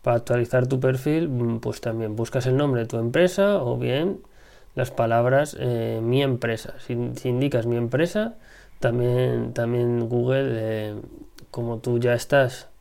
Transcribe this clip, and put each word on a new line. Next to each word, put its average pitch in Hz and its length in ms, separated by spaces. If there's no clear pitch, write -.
para 120 140
actualizar 120 520
tu 131 120
perfil, 139 480
mm, 120 320
pues 117 220
también 113 340
buscas 117 300
el 127 100
nombre 139 280
de 113 40
tu 120 100
empresa 180 640
o 123 160
bien 131 440
las 127 160
palabras, 123 720
eh, 113 420
"mi 127 220
empresa". 120 560
Si, - 160
si - 120
indicas 127 380
"mi 120 100
empresa", 165 600
también, 123 760
también 120 540
Google, 127 440
eh, 110 440
como 117 280
tú 120 200
ya 120 140
estás 127 560